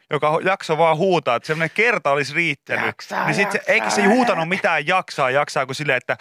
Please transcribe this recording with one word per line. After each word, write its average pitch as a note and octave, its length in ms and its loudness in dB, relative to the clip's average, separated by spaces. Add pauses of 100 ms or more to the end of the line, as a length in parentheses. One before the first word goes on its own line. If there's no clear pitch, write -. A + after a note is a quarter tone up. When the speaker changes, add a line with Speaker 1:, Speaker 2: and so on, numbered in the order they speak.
(100)
Speaker 1:
joka D3+ 200 0
ho-, D#3 100 2
jaksoi E3+ 380 -2
vaan D#3+ 180 4
huutaa, E3 400 2
että A2+ 100 -8
semmonen D#3 280 -2
kerta G#3 360 2
olisi C#3+ 240 -2
riittänyt. C#3 520 -2
Speaker 2:
Jaksaa, - 400 -6
Speaker 1:
Niin D#3 80 0
sit G3 180 0
se, - 60 -2
Speaker 2:
jaksaa. - 160 0
Speaker 1:
eikä A3 160 0
se G#3+ 120 2
huutanut G3+ 460 2
mitään E3+ 380 0
"jaksaa, E3 440 0
jaksaa", C#3+ 360 0
kuin C3 100 -8
silleen, C#3+ 200 0
että B2 240 -4